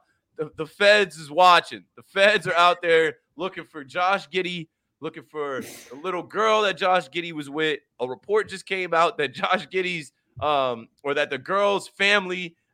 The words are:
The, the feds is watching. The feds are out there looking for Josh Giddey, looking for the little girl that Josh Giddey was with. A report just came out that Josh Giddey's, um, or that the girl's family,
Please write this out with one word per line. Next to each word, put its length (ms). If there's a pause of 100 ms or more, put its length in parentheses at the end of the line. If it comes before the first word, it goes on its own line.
(380)
The, 180
the 100
feds 520
is 120
watching. 540 (140)
The 40
feds 460
are 80
out 260
there 360 (180)
looking 300
for 180
Josh 460
Giddey, 400 (320)
looking 220
for 360
the 420
little 220
girl 380
that 160
Josh 320
Giddey 240
was 160
with. 300 (200)
A 80
report 400
just 180
came 280
out 240
that 160
Josh 340
Giddey's, 460 (260)
um, 480 (160)
or 100
that 160
the 80
girl's 520
family, 680 (180)